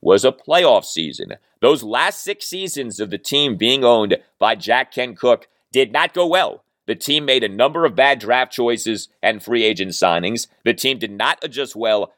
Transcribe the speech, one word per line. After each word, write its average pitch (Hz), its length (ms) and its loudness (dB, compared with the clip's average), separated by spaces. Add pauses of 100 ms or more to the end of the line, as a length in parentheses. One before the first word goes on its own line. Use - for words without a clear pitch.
was 101 240 4
a 127 80 4
playoff 143 520 2
season. 64 500 -10 (260)
Those 131 220 4
last 131 400 -4
six 202 220 -10
seasons 135 560 -8
of 104 80 -6
the 98 80 -8
team 139 400 -2
being 123 260 0
owned 113 360 4 (200)
by 107 180 2
Jack 113 360 -2
Kent 123 240 -8
Cooke 120 320 0 (240)
did 123 180 2
not 151 220 0
go 175 140 0
well. 165 360 -2 (240)
The 107 80 -4
team 147 300 -2
made 131 180 2
a 107 60 0
number 147 380 0
of 104 100 -4
bad 135 220 4
draft 120 340 -2
choices 113 560 -2 (140)
and 107 200 0
free 117 220 0
agent 95 280 -2
signings. 90 560 0 (160)
The 117 100 2
team 135 240 -4
did 104 120 -6
not 110 320 -4
adjust 135 320 -8
well 107 440 -2